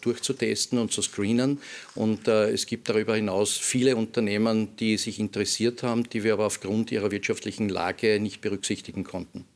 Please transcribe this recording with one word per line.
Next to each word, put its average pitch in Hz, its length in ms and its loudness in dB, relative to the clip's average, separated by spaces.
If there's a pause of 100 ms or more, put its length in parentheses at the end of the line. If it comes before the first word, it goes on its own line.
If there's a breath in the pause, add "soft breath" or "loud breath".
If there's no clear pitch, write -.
durchzutesten 120 800 -2
und 110 140 0
zu 104 100 -2
screenen. 123 580 0 (360 loud breath)
Und, 110 320 0
äh, 107 220 4
es - 160 -2
gibt - 220 -6
darüber 110 280 2
hinaus 101 400 0
viele 127 400 2
Unternehmen, 110 800 2
die 110 200 2
sich - 220 -4
interessiert 107 640 0
haben, 117 260 0
die 107 140 -4
wir 110 120 2
aber 104 120 2
aufgrund 110 460 -2
ihrer 104 180 0
wirtschaftlichen 101 580 -2
Lage 95 520 2
nicht 104 200 -2
berücksichtigen 98 600 -4
konnten. - 420 -10 (120)